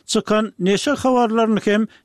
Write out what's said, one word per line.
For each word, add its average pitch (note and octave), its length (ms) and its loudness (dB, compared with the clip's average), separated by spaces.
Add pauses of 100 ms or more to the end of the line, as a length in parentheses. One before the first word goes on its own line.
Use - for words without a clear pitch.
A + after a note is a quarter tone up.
çykan G#3+ 540 -2
neşe G3 320 0
habarlaryny A3+ 760 0
hem G#3+ 220 0 (180)